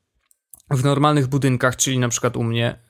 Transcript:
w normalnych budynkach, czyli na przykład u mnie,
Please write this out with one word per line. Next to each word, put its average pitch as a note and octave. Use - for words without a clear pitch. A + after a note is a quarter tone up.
w C3
normalnych C#3+
budynkach, C3
czyli C3
na B2
przykład A#2+
u A#2+
mnie, A#2